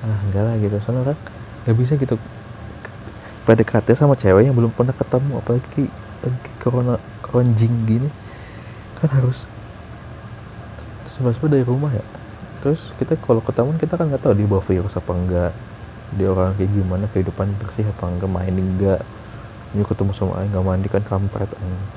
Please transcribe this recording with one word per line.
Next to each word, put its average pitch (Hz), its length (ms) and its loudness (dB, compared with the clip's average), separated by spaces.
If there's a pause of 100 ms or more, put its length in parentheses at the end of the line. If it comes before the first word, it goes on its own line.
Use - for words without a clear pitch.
ah, 107 120 0 (120)
enggak 98 160 2
lah 117 160 2
gitu. 104 140 2 (100)
Soalnya 127 240 0
orang 151 80 -2 (480)
nggak 117 120 6
bisa 127 200 4
gitu. 127 160 2 (1300)
P - 100 4
D 113 120 4
K 107 160 2
T 117 160 6
sama 143 160 6
cewek 104 320 8
yang 135 80 4
belum 117 180 4
pernah 127 220 2
ketemu, 127 480 0
apalagi, 127 480 0 (320)
lagi 127 280 -4 (120)
corona, 123 340 2 (300)
keronjing 120 480 4 (120)
gini. 120 240 2 (880)
Kan 156 160 2
harus 127 320 2 (1700)
serba-serba 135 440 2
dari 127 80 4
rumah 139 240 0
ya. 107 140 -2 (540)
Terus 151 240 0 (160)
kita 131 240 0
kalau 117 160 4
ketahuan, 131 400 0
kita 160 160 0
kan 170 160 0
nggak 131 120 -2
tahu 110 120 4
dia 101 160 4
bawa 95 160 4
virus 95 320 0
apa 87 160 -4
enggak, 90 380 0 (680)
dia 95 80 2
orang 95 320 2
kayak 98 160 2
gimana, 95 400 0
kehidupan 98 480 0
bersih 107 240 -2
apa 101 240 -4
enggak, 92 200 -2
main 90 200 -2
enggak, 95 500 2 (680)
dia 101 160 0
ketemu 98 240 0
sama 92 320 -2
aing 101 80 -2
nggak 95 160 0
mandi 95 240 0
kan 101 160 2
kampret 98 400 -2
aing. 92 380 -6 (120)